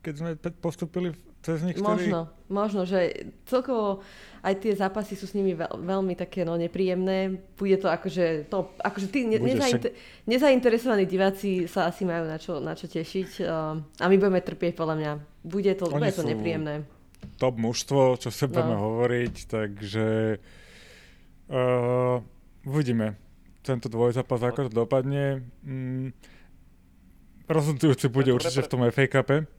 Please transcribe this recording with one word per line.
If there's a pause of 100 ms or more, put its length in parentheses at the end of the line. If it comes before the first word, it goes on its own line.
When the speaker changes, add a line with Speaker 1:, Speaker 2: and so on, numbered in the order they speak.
Speaker 1:
Keď
sme
pe-,
postúpili
v-, (180)
cez
nich
vtedy? (220)
Speaker 2:
Možno, (280)
možno,
že (300)
celkovo (380)
aj
tie
zápasy
sú
s
nimi
veľ-,
veľmi
také,
no,
nepríjemné. (160)
Bude
to
akože, (220)
to, (180)
akože
tí
ne-,
Speaker 1:
Bude
Speaker 2:
nezainter-,
Speaker 1:
však-
Speaker 2:
nezainteresovaní
diváci (160)
sa
asi
majú
na
čo,
na
čo
tešiť, (100)
ehm, (180)
a
my
budeme
trpieť,
podľa
mňa. (320)
Bude
to,
Speaker 1:
Oni
Speaker 2:
bude
to
Speaker 1:
sú
Speaker 2:
nepríjemné. (640)
Speaker 1:
top
mužstvo,
čo
sa
budeme
Speaker 2:
No. (140)
Speaker 1:
hovoriť, (100)
takže, (1080)
ehm, (460)
uvidíme. (420)
Tento
dvojzápas,
ako
to
dopadne. (200)
Mm, (1300)
rozhodujúci
bude
Speaker 3:
Preto
Speaker 1:
určite
Speaker 3:
repre-,
Speaker 1:
v
tom
F
A
Cupe. (220)